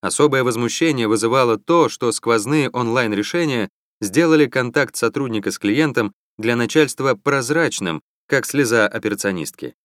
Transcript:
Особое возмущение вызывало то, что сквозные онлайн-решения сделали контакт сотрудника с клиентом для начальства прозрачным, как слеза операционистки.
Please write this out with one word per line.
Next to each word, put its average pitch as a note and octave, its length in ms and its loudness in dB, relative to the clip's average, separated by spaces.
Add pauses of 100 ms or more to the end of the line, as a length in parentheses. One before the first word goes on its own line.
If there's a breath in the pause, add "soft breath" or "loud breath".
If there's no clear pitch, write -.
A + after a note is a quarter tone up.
Особое C3+ 420 0
возмущение A#2+ 640 0
вызывало A2+ 500 2
то, D#3+ 320 2
что A#2+ 220 -4
сквозные A#2 580 0
онлайн-решения A#2+ 1000 -2 (320)
сделали D3+ 460 4
контакт B2+ 500 -2
сотрудника A2 560 -4
с - 80 -12
клиентом A#2+ 540 0 (220)
для A#2 200 -2
начальства C3 580 0
прозрачным, C3 880 -2 (260)
как C3 180 0
слеза A#2 440 2
операционистки. G2+ 960 -6